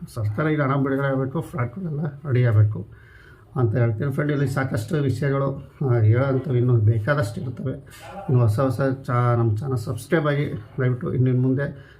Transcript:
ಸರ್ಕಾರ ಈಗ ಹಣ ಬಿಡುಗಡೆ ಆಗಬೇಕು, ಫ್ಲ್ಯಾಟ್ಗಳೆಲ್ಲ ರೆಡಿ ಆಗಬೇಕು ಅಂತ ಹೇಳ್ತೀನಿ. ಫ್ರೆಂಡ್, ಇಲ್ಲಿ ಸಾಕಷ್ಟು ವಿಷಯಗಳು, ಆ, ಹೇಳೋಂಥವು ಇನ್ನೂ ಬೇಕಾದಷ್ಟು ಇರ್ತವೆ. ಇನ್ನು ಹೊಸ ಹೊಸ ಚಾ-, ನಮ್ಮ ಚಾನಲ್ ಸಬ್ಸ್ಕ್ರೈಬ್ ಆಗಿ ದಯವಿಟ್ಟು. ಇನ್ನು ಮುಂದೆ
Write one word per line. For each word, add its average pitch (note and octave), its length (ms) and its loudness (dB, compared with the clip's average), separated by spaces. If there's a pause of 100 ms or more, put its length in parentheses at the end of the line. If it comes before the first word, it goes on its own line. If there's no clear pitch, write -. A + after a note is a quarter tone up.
(140)
ಸರ್ಕಾರ A2 340 -2
ಈಗ D3+ 140 0
ಹಣ C#3 220 2
ಬಿಡುಗಡೆ C3+ 240 0
ಆಗಬೇಕು, C3+ 340 -2
ಫ್ಲ್ಯಾಟ್ಗಳೆಲ್ಲ D3+ 680 -6
ರೆಡಿ B2 380 0
ಆಗಬೇಕು G#2+ 420 4 (680)
ಅಂತ A#2 200 2
ಹೇಳ್ತೀನಿ. A#2 360 0
ಫ್ರೆಂಡ್, D3 200 -2
ಇಲ್ಲಿ C#3 160 0
ಸಾಕಷ್ಟು - 480 -2
ವಿಷಯಗಳು, C#3 720 -2 (200)
ಆ, A#2+ 40 4
ಹೇಳೋಂಥವು B2+ 640 2
ಇನ್ನೂ B2 200 4
ಬೇಕಾದಷ್ಟು A2+ 680 2
ಇರ್ತವೆ. C3 300 -8 (580)
ಇನ್ನು B2 120 4
ಹೊಸ G#2+ 180 2
ಹೊಸ C3+ 220 0
ಚಾ-, B2 560 0
ನಮ್ಮ A2+ 200 0
ಚಾನಲ್ C3 200 -4
ಸಬ್ಸ್ಕ್ರೈಬ್ D3+ 500 -2
ಆಗಿ C#3+ 260 -2
ದಯವಿಟ್ಟು. - 600 -4
ಇನ್ನು B2+ 280 2
ಮುಂದೆ C3+ 580 -2